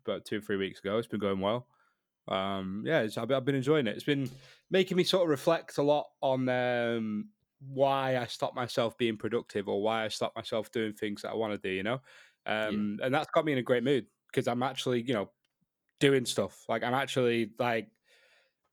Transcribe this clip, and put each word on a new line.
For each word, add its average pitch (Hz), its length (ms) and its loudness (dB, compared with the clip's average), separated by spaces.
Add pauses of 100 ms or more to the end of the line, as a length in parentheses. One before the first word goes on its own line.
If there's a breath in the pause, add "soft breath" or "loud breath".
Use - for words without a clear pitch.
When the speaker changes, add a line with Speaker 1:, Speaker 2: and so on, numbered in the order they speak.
Speaker 1:
about 98 180 -6
two 110 140 -6
or - 20 -8
three 104 160 -4
weeks 95 240 -4
ago. 98 180 -2
It's 117 100 -4
been 107 120 -4
going 98 200 0
well. 110 260 0 (640)
Um, 98 580 -4
yeah, 151 140 2
it's, 107 180 -2
I've, 117 120 -4
I've 135 140 0
been 139 100 2
enjoying 135 320 2
it. 101 100 -2
It's - 80 -10
been 139 260 0 (400 loud breath)
making 190 260 2
me 180 80 4
sort 185 200 2
of 160 60 2
reflect 151 480 0
a 147 40 4
lot 143 240 4 (140)
on, 131 280 2
um, 117 800 0 (320)
why 135 580 0
I 117 80 -2
stopped - 280 -4
myself 117 440 0
being 117 180 2
productive 107 520 -4
or 101 120 0
why 110 240 0
I 107 40 -2
stopped - 280 -4
myself 110 340 -6
doing 110 220 -2
things 104 300 -6
that - 80 -8
I 107 40 -6
wanna 110 220 -2
do, 95 140 -4
you 95 120 -2
know? 120 200 -2 (420 loud breath)
Um, 104 560 -2
Speaker 2:
Yeah. 131 60 -2
Speaker 1:
and 131 80 0
that's 147 160 0
got 160 160 2
me 151 60 0
in 127 60 2
a 123 40 -2
great 123 200 2
mood 127 240 2 (260)
'cause 127 140 0
I'm 120 160 0
actually, 127 400 -2
you 123 120 0
know, 98 160 0 (680)
doing 135 280 6
stuff. - 420 -2
Like, 113 160 0
I'm 120 100 0
actually, 123 640 2
like, 117 320 0 (840 soft breath)